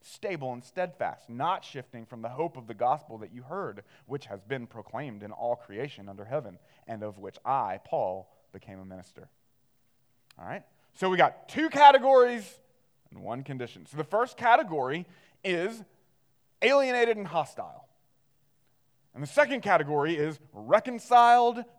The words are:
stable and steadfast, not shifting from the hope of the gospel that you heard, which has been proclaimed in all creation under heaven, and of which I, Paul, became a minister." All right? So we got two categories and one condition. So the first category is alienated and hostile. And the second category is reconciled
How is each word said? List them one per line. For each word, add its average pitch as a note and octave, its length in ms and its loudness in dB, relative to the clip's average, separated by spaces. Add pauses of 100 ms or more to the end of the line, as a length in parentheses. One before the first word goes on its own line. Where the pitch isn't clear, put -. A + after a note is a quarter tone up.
stable D#3 520 -10
and A#2+ 120 -14
steadfast, - 640 -8
not D3+ 340 -4
shifting B2 400 -16
from A#2 160 -18
the A#2 80 -10
hope D3 280 -8
of A#2+ 100 -18
the A2+ 80 -14
gospel A#2+ 440 -4
that G#2 140 -18
you A#2+ 100 -18
heard, B2+ 420 -12 (220)
which C#3 200 -12
has G2 160 -14
been A#2+ 240 -8
proclaimed A2 560 -14
in G#2+ 80 -14
all A#2+ 240 -6
creation A2 540 -10
under G2 160 -16
heaven, A2 340 -8 (300)
and A2 140 -10
of G#2 160 -10
which F#2+ 260 -16
I, A2+ 400 -4
Paul, F#2+ 440 -6 (240)
became G2 280 -18
a F#2+ 40 -18
minister." F#2 440 -20 (1080)
All E2+ 100 -18
right? D#3 160 -12 (320)
So F#3+ 140 -4
we F#3 80 0
got - 320 2
two D#4 220 -2
categories C4 880 6 (540)
and - 100 -20
one A#2 220 -10
condition. B2 420 -12
So C3+ 100 -20
the D#3 60 -6
first A3 340 -2
category F3 680 2 (380)
is F#3+ 400 -4 (760)
alienated B3 560 4
and G3+ 120 -8
hostile. C#3+ 580 -6 (1300)
And C3 80 -12
the C#3+ 60 -8
second C#4 320 2
category D#3 560 0
is D3+ 240 -4 (120)
reconciled A#3+ 1080 4 (160)